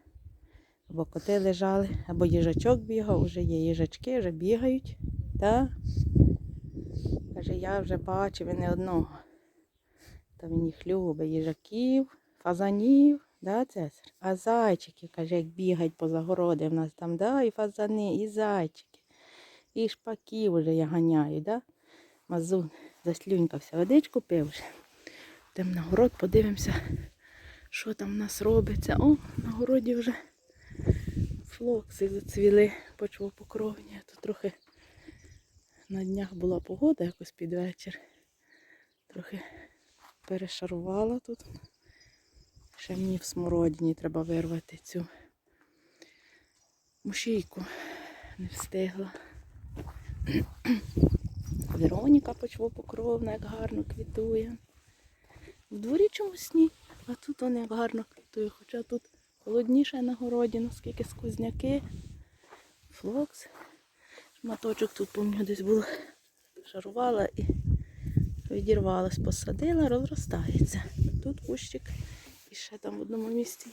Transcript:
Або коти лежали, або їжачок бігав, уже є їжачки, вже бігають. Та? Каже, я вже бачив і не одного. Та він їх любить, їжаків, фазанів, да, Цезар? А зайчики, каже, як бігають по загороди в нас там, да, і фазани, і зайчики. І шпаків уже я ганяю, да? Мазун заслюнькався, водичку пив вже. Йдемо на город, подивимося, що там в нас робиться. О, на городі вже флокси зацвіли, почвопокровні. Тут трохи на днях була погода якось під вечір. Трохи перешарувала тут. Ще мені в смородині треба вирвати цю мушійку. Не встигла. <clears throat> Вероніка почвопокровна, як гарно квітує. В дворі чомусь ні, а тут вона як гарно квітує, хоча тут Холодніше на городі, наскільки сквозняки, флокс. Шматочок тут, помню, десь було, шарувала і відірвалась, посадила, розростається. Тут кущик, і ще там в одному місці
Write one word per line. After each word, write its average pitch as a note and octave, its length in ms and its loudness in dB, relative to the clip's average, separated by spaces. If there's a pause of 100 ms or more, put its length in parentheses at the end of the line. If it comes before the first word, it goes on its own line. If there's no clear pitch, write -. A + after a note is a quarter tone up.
(920)
Або D#3+ 140 -4
коти G3+ 340 -2
лежали, F#3+ 500 2 (180)
або F3 200 2
їжачок E3+ 540 4
бігав, G#3+ 420 2
уже F3 200 0
є E3 160 2
їжачки, E3 600 0
вже F#3 120 0
бігають. A#3 680 0 (440)
Та? A#3 280 4 (1700)
Каже, F3 200 -4
я F#3 260 -2
вже F#3 160 -2
бачив F#3+ 520 -2
і F3 40 -2
не F3+ 200 0
одного. F3+ 460 0 (1160)
Та - 100 -14
він E3 200 2
їх - 200 -6
любить, E3+ 440 0
їжаків, A#3 880 0 (200)
фазанів, G#3+ 880 6 (120)
да, G#3 240 0
Цезар? E3 400 -8 (160)
А F#3+ 160 0
зайчики, A3 720 2
каже, E3 280 -2
як E3 100 0
бігають E3+ 500 0
по E3 120 0
загороди E3 600 2
в D#3+ 60 0
нас D#3+ 220 0
там, E3+ 200 -4
да, A#3+ 260 2
і A#3 80 4
фазани, G#3 640 -2
і G#3+ 120 -2
зайчики. G#3 720 -2 (760)
І A3 140 2
шпаків A3 640 -4
уже D#3+ 220 4
я D#3+ 120 4
ганяю, D#3 540 4
да? G#3+ 220 -2 (680)
Мазун E3+ 400 0 (340)
заслюнькався, E3+ 720 0
водичку A#3 440 4
пив D#3+ 280 0
вже. - 140 -14 (920)
Йдемо F#3 200 -2
на F3 80 -2
город, F#3+ 360 4
подивимося, G3+ 560 2 (960)
що - 240 -6
там G3+ 180 -8
в G3+ 40 -2
нас G#3 260 -4
робиться. A3 580 2
О, D4 160 8 (200)
на - 140 -4
городі A#3+ 440 2
вже A#3 200 0 (1300)
флокси A#3 600 -2
зацвіли, G3+ 640 4 (240)
почвопокровні. G#3 1120 -10
Тут - 140 -20
трохи G3+ 320 -4 (1400)
на F#3+ 160 -4
днях F#3+ 300 -4
була F3+ 260 -2
погода C#4+ 440 0
якось F3 280 -8
під E3+ 200 -8
вечір. F3+ 480 -6 (1080)
Трохи F#3 340 -14 (880)
перешарувала F#3+ 920 -4
тут. A#3 200 -12 (1400)
Ще - 200 -10
мені F#3+ 200 -2
в - 80 -8
смородині E3+ 720 0
треба D#3+ 280 -4
вирвати E3 600 -4
цю F3 240 -8 (2000)
мушійку. G3+ 600 -4 (760)
Не F#3 80 -8
встигла. F#3+ 640 -6 (1120)
<clears throat> - 840 2 (720)
Вероніка A#3+ 520 4
почвопокровна, A#3 1000 -6
як G#3+ 120 -8
гарно A3 400 -6
квітує. A3+ 720 -4 (1120)
В G#3 80 -10
дворі C#4+ 300 4
чомусь G4 460 -8
ні, D#4+ 160 8 (360)
а A#3+ 80 -8
тут - 280 -10
вона B3 180 0
як A3+ 120 -6
гарно A3+ 320 -2 (100)
квітує, - 340 -6
хоча - 340 -12
тут A#3+ 200 -6 (480)
Холодніше B3+ 520 2
на B3 120 0
городі, A#3+ 460 0
наскільки A#3 440 -6
сквозняки, A#3 800 -4 (1080)
флокс. - 580 -6 (920)
Шматочок A3 520 -4
тут, G3 160 -4
помню, G#3 360 -2
десь G3+ 160 -4
було, G#3 240 4 (800)
шарувала G#3 720 -2
і - 100 -2 (1040)
відірвалась, F#3+ 680 0
посадила, D#4 720 0
розростається. - 960 0 (380)
Тут C#4 180 -6
кущик, - 420 -8 (680)
і - 40 -20
ще - 240 -14
там G#3 200 -10
в - 20 -6
одному A3 280 -6
місці A#3 440 -4